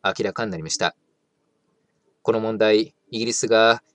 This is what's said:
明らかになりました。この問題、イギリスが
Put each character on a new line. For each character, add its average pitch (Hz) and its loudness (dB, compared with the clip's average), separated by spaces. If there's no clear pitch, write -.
明 98 -2
ら 98 -4
か 120 -6
に 107 -6
な 90 -8
り 80 -12
ま 78 -10
し - -4
た。 90 -2
こ 117 2
の 113 -2
問 110 -4
題、 107 2
イ 113 -8
ギ 113 -6
リ 120 -4
ス 117 -4
が 113 4